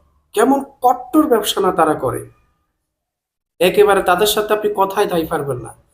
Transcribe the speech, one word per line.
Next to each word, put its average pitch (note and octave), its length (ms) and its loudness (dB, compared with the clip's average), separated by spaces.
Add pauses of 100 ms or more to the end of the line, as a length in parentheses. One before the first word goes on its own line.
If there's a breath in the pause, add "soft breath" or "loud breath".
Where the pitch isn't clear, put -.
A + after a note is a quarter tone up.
(320)
কেমন C4+ 320 2 (180)
কট্টর B3+ 400 2
ব্যবসা A3+ 380 0
না F#3 120 0
তারা D#3+ 220 0
করে, - 320 -6 (1300)
একেবারে G3 420 4
তাদের F#3 240 2
সাথে G#3 280 -2
আপনি G#3 220 -2
কথাই G3 300 0
ধাই E3+ 180 -2
পারবেন C#3+ 320 -6
না। - 180 -16 (200)